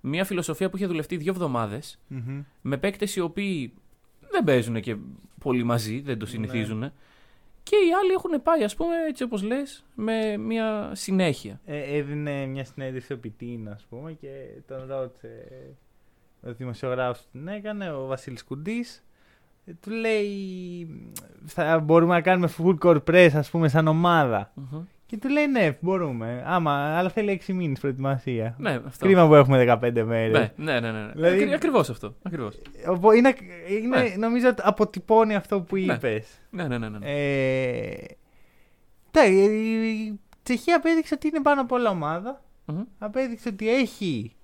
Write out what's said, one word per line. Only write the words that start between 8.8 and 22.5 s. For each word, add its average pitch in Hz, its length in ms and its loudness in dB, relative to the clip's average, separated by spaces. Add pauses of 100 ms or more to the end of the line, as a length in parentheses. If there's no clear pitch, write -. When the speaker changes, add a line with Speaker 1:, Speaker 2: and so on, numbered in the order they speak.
Speaker 1:
έτσι 269 160 -6
όπως 226 200 -6
λες, 269 400 -6 (120)
με 220 420 -4
μια 220 560 -4
συνέχεια. 180 720 -2
Speaker 2:
Ε, 147 320 -6
έδινε 143 480 -4
μια 135 200 -8
συνέντευξη 131 480 -10
ο 127 40 -10
Πιτίν, 117 520 -12
ας 104 200 -18
πούμε, 143 220 -16
και 151 160 -18 (400)
τον 131 200 -14
ρώτησε 127 600 -12 (1000)
ο 120 60 -12
δημοσιογράφος 127 680 -6
που - 100 -20
την 143 160 -16
έκανε, 202 440 -10
ο 135 140 -8
Βασίλης 131 380 -10
Κουντής, 208 600 -8 (640)
ε, 180 60 -20 (100)
του - 100 -16
λέει, 220 400 -2 (1120)
«Θα 160 340 0
μπορούμε 165 340 6
να 170 80 4
κάνουμε 180 360 2